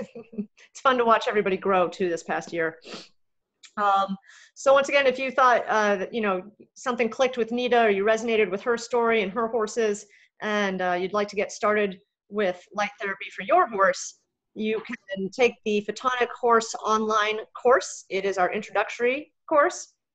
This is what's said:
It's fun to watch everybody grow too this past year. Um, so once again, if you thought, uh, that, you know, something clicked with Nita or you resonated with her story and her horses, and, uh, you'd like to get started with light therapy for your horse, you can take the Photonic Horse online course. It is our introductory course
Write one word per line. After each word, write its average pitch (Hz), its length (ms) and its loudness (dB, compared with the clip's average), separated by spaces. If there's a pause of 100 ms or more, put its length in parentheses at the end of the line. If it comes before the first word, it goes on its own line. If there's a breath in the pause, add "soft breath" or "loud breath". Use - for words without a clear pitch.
(720 soft breath)
It's - 80 -20
fun 254 200 2
to 240 40 2
watch 220 240 4
everybody 202 300 0
grow 185 320 2
too 180 180 -4
this 170 160 -4
past 165 300 -6
year. 160 260 -4 (960 loud breath)
Um, 196 400 2 (380 loud breath)
so - 180 2
once 277 160 6
again, 277 180 2
if 254 140 2
you 269 100 -4
thought, 254 380 4
uh, 208 300 2
that, 185 160 -6
you 233 80 -4
know, 190 220 -2 (320)
something 240 340 -2
clicked 254 280 0
with 226 140 -2
Nita 240 320 2
or 220 60 4
you 196 160 0
resonated 220 440 2
with 196 120 -6
her 233 160 -2
story 226 440 0
and 190 120 -4
her 226 160 -4
horses, 214 560 -2 (360 soft breath)
and, 202 400 -2
uh, 180 120 0
you'd 180 180 -4
like 208 160 0
to 202 80 -14
get 202 160 -2
started 208 480 0 (300)
with 202 440 -2
light 202 180 -2 (100)
therapy 196 240 -8 (100)
for 196 80 -10
your 311 240 4
horse, 190 520 0 (380)
you 214 300 -4
can 196 440 -8
take 240 240 2 (100)
the 208 200 0
Photonic 247 440 -4
Horse 226 460 2
online 214 640 0 (220)
course. - 480 2
It 185 140 -4
is 196 140 -2
our 180 160 0
introductory 240 800 -4 (160)
course 311 460 0 (200)